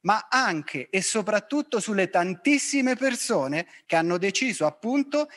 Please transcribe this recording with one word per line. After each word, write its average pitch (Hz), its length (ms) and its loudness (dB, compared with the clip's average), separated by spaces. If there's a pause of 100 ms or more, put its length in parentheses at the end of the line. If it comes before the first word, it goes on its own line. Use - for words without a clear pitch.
ma 208 220 0
anche 165 600 -2
e 190 120 0
soprattutto 214 800 -2
sulle 190 280 0
tantissime 254 840 0
persone 180 720 -2 (180)
che 165 120 0
hanno 170 200 2
deciso 202 480 0
appunto 277 720 0